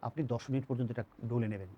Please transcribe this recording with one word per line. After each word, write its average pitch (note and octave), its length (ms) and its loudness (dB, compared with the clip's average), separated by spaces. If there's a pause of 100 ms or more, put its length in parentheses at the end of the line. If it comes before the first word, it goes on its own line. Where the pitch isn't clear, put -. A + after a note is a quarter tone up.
আপনি C#3+ 220 -2
দশ A#2+ 260 -2
মিনিট C3 160 2
পর্যন্ত B2 240 0
এটা A2+ 140 -2 (200)
ডলে A#2 240 4
নেবেন। G2 300 -4